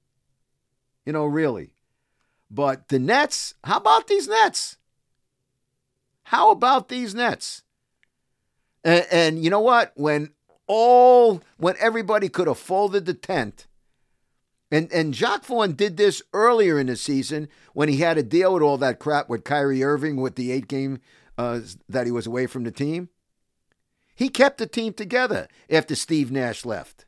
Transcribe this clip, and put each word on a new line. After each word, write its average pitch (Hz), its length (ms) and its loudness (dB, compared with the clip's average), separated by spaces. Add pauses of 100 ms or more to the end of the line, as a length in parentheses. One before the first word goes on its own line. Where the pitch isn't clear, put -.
(1040)
You 156 80 -8
know, 151 120 -2
really. 143 500 -4 (720)
But 135 380 -4
the 135 100 0
Nets, 240 560 -2 (100)
how - 140 -2
about 440 300 2
these 392 200 -2
Nets? 427 500 -2 (1500)
How - 260 2
about 262 400 2
these 247 240 -8
Nets? - 480 -6 (1200)
And, 170 280 4
and 165 320 2
you 165 80 2
know 202 80 2
what? 233 340 4
When 147 380 -2 (340)
all, 240 800 6 (140)
when 175 220 0
everybody 214 480 0
could 180 200 -2
have 135 100 0
folded 196 480 -2
the 170 80 -4
tent, 127 540 -6 (1040)
and, 156 200 0
and 160 220 -2
Jacque 233 320 -4
Vaughn 220 280 -2
did 185 220 -2
this 202 280 0 (100)
earlier 208 460 2
in 131 80 -2
the 123 80 -4
season 147 540 -6 (240)
when 151 140 -2
he 143 100 0
had 165 180 0
to 151 80 0
deal 180 320 2
with 165 80 2
all 143 160 2
that 127 200 -2
crap 147 300 -4
with 120 140 -6
Kyrie 139 400 -2
Irving 143 340 -2
with 127 180 -6
the 123 160 -6
eight 131 160 -6
game, 135 320 -6 (380)
uh, 120 220 -4 (280)
that 120 200 -4
he 120 40 -4
was 120 140 -4
away 123 220 -4
from 123 160 -8
the 113 80 -8
team. 165 380 -8 (1040)
He 254 120 -2
kept 277 300 2
the 226 80 -6
team 220 280 -6
together 214 540 -4 (220)
after 156 260 0
Steve 143 360 -2
Nash 123 340 -6
left. 101 420 -12